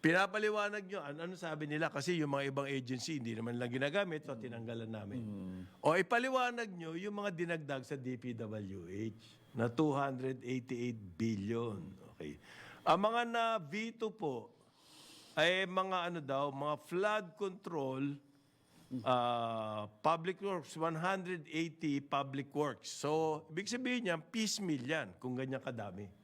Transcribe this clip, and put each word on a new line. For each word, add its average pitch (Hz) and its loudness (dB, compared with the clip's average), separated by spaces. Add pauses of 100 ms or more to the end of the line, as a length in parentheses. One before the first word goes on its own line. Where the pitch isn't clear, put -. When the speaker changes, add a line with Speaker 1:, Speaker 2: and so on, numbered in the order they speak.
Speaker 1:
Pinapaliwanag 208 4
nyo, 190 -6
an-, 147 -6
ano 185 -4
sabi 156 -4
nila? 156 4
Kasi 151 0
yung 143 2
mga 139 2
ibang 139 0
agency, 131 -2
hindi 113 -2
naman 117 -2
lang 120 0
ginagamit, 151 0
so 139 -6
tinanggalan 117 -6
namin. 107 -6
Speaker 2:
Mm. 95 -6 (180)
Speaker 1:
O 151 6
ipaliwanag 247 2
nyo 165 -6
yung 202 -4
mga 202 0
dinagdag 156 -2
sa 151 -4
D 127 -4
P 123 -4
W 104 -6
H 107 -4 (340)
na 117 4
two 151 4
hundred 131 0
eighty-eight 123 -2 (160)
billion. 110 2 (340)
Okay. 76 -8 (480)
Ang 160 8
mga 226 4
na-veto 226 0
po 135 -4 (880)
ay 180 4
mga 185 2
ano 170 -4
daw, 139 0
mga 143 0
flood 202 0 (120)
control, 143 -2 (880)
ah, 113 2 (160)
public 165 2
works, 180 -4
one 160 0
hundred 180 0
eighty 156 0
public 139 -2
works. 135 -2
So, 156 0
ibig 202 -4
sabihin 247 0
niyan, 165 2 (140)
piecemeal 190 0
yan, 135 0 (140)
kung 127 -2
ganyan 131 -2
kadami. 104 -6 (140)